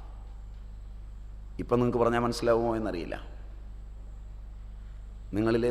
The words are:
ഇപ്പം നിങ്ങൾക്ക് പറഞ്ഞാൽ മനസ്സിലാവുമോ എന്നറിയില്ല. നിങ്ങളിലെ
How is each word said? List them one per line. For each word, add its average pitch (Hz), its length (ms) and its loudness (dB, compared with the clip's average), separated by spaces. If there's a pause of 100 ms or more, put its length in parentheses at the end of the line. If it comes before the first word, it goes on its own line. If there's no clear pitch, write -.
(1600)
ഇപ്പം 120 180 4
നിങ്ങൾക്ക് 123 220 6
പറഞ്ഞാൽ 117 240 6
മനസ്സിലാവുമോ 117 540 6
എന്നറിയില്ല. 85 360 -2 (2250)
നിങ്ങളിലെ 113 340 6